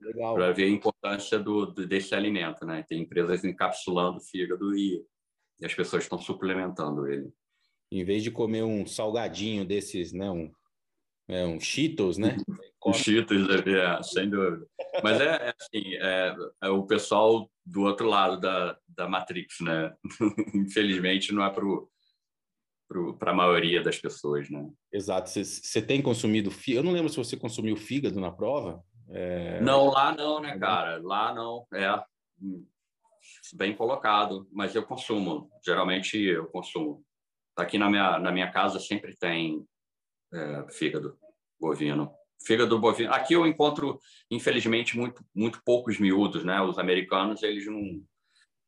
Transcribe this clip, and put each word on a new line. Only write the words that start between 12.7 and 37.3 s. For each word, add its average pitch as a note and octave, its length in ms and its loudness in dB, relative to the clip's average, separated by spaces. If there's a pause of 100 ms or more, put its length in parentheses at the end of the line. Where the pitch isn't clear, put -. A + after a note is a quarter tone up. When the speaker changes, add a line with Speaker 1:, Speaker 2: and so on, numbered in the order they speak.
Speaker 2:
Um G2 120 2
Speaker 1:
Come F#2+ 40 0
Speaker 2:
Cheetos, G#2+ 500 4
deve, F#2+ 320 4
é, F2+ 240 2
sem G2+ 280 -2
dúvida. F#2 360 0 (360)
Mas A2+ 180 4
é, C#3+ 60 4 (220)
é A#2 120 -4
assim, F#2+ 360 -8
é, F#2 380 0 (280)
é F#2+ 80 0
o G2 160 2
pessoal G#2+ 600 6 (160)
do F#2 200 -4
outro G2+ 260 2
lado F#2+ 320 4
da, F2+ 340 0 (140)
da F2 180 -8
Matrix, F2+ 540 -6
né? E2 420 -2
<laughs> - 520 -2
Infelizmente, G2 760 0
não G2+ 140 2
é G2 60 0
pro, G2 400 -2 (1000)
pro, F2 300 -6
pra F2+ 160 0
maioria F2 480 4
das E2 160 0
pessoas, C#2+ 500 -4
né? D2 180 -10 (240)
Speaker 1:
Exato. F#2+ 380 -2
Cê, G2+ 160 -4
cê - 380 -4
tem C#3 180 2
consumido A2 500 2
fí-, - 220 -6
eu B2 100 2
não F3+ 100 0
lembro E3 180 2
se C#3+ 80 -4
você B2+ 180 -4
consumiu A2 400 -4
fígado A#2 420 -4
na F2+ 140 -2
prova. G#2 500 -4 (280)
É F2+ 500 -4
Speaker 2:
Não, C#3 300 6
lá C#3 260 4
não, D3+ 240 -2
né, C#3+ 180 -8
cara? F2 440 0
Lá G#2 320 0
não, A#2 400 -8
é... G2+ 280 0 (1500)
Bem G2 220 -2
colocado, G#2 720 0
mas G2 240 -4
eu A2 100 2
consumo. G2 640 -4 (120)
Geralmente F#2 560 0
eu E2+ 280 2
consumo. - 580 -8 (520)